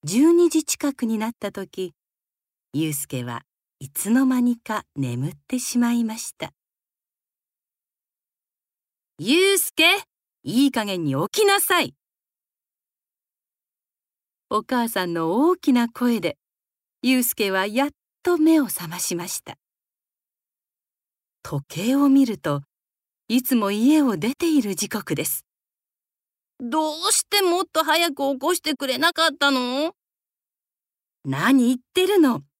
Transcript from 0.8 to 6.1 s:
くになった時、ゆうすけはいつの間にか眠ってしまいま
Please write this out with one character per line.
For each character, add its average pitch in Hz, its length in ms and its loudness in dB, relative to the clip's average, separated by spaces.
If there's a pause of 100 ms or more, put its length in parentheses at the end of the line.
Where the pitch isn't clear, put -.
く - 120 -6
に 220 140 -2
な 220 120 -4
っ - 20 -14
た - 180 -8
時、 185 460 -10 (760)
ゆ 156 180 -2
う - 20 -6
す - 160 -8
け 123 160 -6
は 120 180 -8 (380)
い 139 100 -16
つ - 200 -6
の 262 140 4
間 254 160 2
に 240 160 0
か - 280 -8 (100)
眠 131 360 -4
っ - 40 -18 (140)
て 254 100 -4
し 247 220 -2
ま 240 120 2
い 240 120 0
ま 220 120 -6